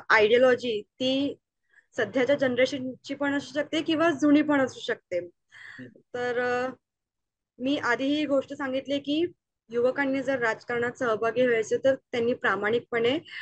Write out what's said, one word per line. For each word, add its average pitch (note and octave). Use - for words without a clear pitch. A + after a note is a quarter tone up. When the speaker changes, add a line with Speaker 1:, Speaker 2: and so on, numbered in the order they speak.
Speaker 1:
आयडिओलॉजी A#3+
ती C4
सध्याच्या A#3+
जनरेशनची B3+
पण C#4
असू C#4+
शकते D4+
किंवा D#4+
जुनी D4
पण D4
असू B3
शकते. G#3
Speaker 2:
हम्म. -
Speaker 1:
तर, B3
अ, B3
मी C#4
आधी A#3+
ही D4
गोष्ट C4+
सांगितली C4+
की D4+
युवकांनी C4
जर C4
राजकारणात A#3+
सहभागी A3+
व्हायचं A#3
तर C4+
त्यांनी A#3+
प्रामाणिकपणे A#3